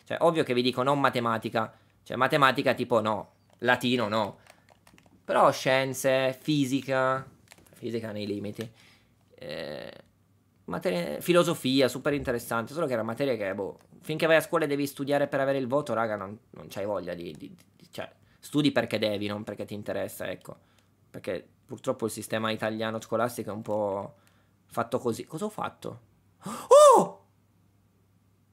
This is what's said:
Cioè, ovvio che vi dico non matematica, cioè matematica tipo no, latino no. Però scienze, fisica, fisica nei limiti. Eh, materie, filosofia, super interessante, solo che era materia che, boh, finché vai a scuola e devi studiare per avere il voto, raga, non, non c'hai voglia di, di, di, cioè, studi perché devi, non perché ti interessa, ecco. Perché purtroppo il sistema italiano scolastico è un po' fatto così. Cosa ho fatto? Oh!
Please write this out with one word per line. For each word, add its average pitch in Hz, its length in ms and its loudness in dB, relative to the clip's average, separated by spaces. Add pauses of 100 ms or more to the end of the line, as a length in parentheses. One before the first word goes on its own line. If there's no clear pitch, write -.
Cioè, - 200 -6
ovvio 160 200 2
che 123 120 -2
vi 123 60 2
dico 127 220 0
non 143 160 2
matematica, 117 720 0 (300)
cioè - 140 -10
matematica 131 580 4
tipo 120 260 2
no, 107 340 -4 (240)
latino 123 500 2
no. 107 300 -2 (840)
Però 165 280 4
scienze, 131 880 0
fisica, 131 840 0 (500)
fisica 113 360 -6
nei 104 160 -6
limiti. 104 460 -8 (640)
Eh, 76 680 -12 (640)
materie, 175 520 -4
filosofia, 151 680 4
super 131 240 -2
interessante, 120 600 -2
solo 160 140 -2
che 127 60 -2
era 110 100 0
materia 117 340 -2
che, 98 180 -4
boh, 98 240 -6 (220)
finché 156 260 -2
vai 160 100 6
a 156 40 6
scuola 160 240 0
e 147 40 -2
devi 143 180 -2
studiare 143 400 0
per 139 140 -2
avere 139 180 0
il 131 80 -4
voto, 135 280 -2
raga, 110 220 0
non, 101 220 -10 (120)
non 80 180 -18
c'hai 101 160 -8
voglia 90 300 -6
di, 85 220 -10
di, - 180 -18 (220)
di, - 140 -20
cioè, - 200 -12 (280)
studi 147 320 0
perché 117 280 0
devi, 104 280 -2
non 104 180 -6
perché 104 200 -10
ti 104 100 -10
interessa, 98 560 -8
ecco. - 260 -12 (540)
Perché - 360 -10 (180)
purtroppo 117 420 -4
il 107 40 0
sistema 110 400 -4
italiano 110 500 -4
scolastico 113 500 -2
è - 20 -6
un 110 100 -8
po' 101 540 -4 (500)
fatto 120 320 -4
così. 117 280 -2
Cosa 190 200 -8
ho 214 40 -6
fatto? - 500 -10 (920)
Oh! - 300 2 (1300)